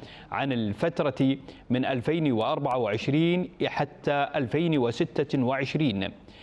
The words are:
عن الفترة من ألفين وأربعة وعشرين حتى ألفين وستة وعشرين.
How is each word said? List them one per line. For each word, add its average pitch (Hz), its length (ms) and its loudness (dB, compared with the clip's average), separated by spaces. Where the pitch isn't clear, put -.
عن 135 220 -2
الفترة 135 840 0
من 123 140 2
ألفين 147 480 0
وأربعة 131 460 0
وعشرين 151 680 2
حتى 143 680 -2
ألفين 151 420 2
وستة 135 640 0
وعشرين. 131 680 0